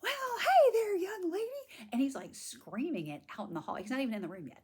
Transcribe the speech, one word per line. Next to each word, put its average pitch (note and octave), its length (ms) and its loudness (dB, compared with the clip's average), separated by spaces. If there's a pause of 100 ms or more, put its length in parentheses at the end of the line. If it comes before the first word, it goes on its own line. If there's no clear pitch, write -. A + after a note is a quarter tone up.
Well, B4+ 100 -2 (280)
hey E5 320 8
there, G#4+ 240 2
young F#4 360 -2
lady. A4+ 600 -8
And A#3+ 80 0
he's, C4+ 140 2
like, - 200 -10
screaming G#3 760 -6
it D3 140 -10 (160)
out G#3 100 -8
in F#3 60 -10
the E3 60 -2
hall. - 160 -6
He's - 140 -8
not C4 100 -2
even B3+ 140 0
in G#3 80 -4
the F3 60 -6
room F3 180 -10
yet. - 180 -16